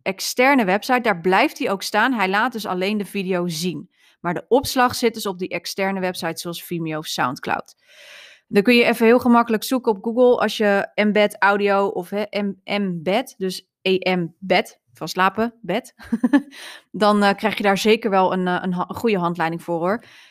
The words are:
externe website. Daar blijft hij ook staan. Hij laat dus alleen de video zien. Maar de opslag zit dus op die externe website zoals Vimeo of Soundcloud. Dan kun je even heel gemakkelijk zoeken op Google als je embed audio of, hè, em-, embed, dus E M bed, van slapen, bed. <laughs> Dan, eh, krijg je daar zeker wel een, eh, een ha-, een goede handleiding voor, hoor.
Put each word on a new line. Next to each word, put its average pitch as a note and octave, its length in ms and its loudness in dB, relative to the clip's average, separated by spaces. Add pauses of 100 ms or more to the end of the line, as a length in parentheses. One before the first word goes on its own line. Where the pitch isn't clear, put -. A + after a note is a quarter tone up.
externe B3 600 2
website. G#3 360 0
Daar G#3 200 0
blijft F#3+ 380 2
hij C#4 120 -4
ook G3 120 -4
staan. A3 300 0
Hij G3+ 160 0
laat G#3+ 240 0
dus G#3+ 140 -8
alleen F#3+ 320 -2
de G3+ 60 -4
video F3+ 440 -2
zien. D#3+ 420 -6 (300)
Maar F3 140 -4
de - 140 -8
opslag B3+ 460 0
zit A3+ 200 0
dus A3 120 -10
op F#3 120 -6
die F#3 100 -6
externe F#3+ 520 -6
website F#3 400 -6
zoals E3+ 240 -10
Vimeo D#3+ 340 -6
of D#3+ 80 -10
Soundcloud. - 680 -6 (760)
Dan G3+ 140 2
kun A#3+ 120 6
je A#3+ 100 6
even A3+ 220 2
heel A#3 120 8
gemakkelijk A#3 460 2
zoeken B3 280 0
op G3 120 -8
Google A#3+ 340 4
als G#3+ 180 -2
je G3+ 380 2
embed G#3 440 2
audio G3+ 480 2
of, F3 240 -6
hè, G3+ 120 -4
em-, G3+ 420 -6
embed, G3 720 -2
dus F#3 320 -8 (140)
E F#3+ 160 2 (180)
M E3+ 220 -2
bed, F#3+ 420 0 (120)
van D#3 160 -10
slapen, G3 540 -8
bed. G3 320 -6 (480)
<laughs> - 480 -20
Dan, G#3 320 2
eh, G3 120 4
krijg G3 220 -4
je - 60 -4
daar G3 160 2
zeker A3 320 2
wel F#3 220 2
een, F#3 140 -2
eh, F3+ 160 0
een F#3 100 -4
ha-, F3 160 -4
een - 60 -12
goede G#3+ 240 0
handleiding E3+ 440 -2
voor, E3+ 160 -4
hoor. F#3+ 260 -2 (260)